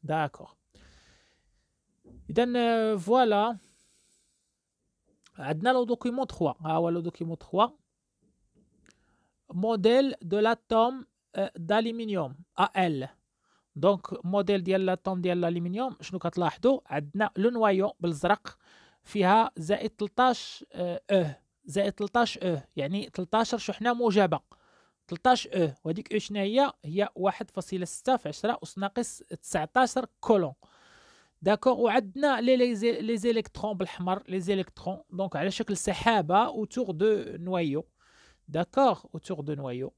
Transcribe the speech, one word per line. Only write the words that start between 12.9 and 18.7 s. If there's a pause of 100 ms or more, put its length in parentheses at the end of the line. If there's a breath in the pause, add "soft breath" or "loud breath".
دونك،
موديل
ديال
لاتوم
ديال
الالومنيوم،
شنو
كتلاحظوا؟
عندنا
لو
نوايو
بالزرق (440 soft breath)